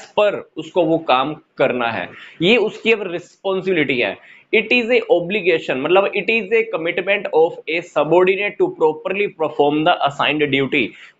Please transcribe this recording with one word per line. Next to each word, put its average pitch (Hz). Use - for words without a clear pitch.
per 202
उसको 156
वो 160
काम 143
करना 123
है, 92
ये 202
उसकी 214
अब 196
responsibility 170
है। -
It 220
is 247
a 240
obligation, 175
मतलब 175
it 202
is 226
a 220
commitment 180
of 160
a 165
subordinate 185
to 175
properly 180
perform 151
the 170
assigned 139
duty। 135